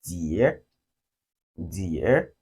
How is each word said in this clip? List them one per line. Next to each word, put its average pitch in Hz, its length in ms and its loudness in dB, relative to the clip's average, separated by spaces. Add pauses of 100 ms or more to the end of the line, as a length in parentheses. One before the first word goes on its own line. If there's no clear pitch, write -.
dear, 87 600 0 (920)
dear 87 840 0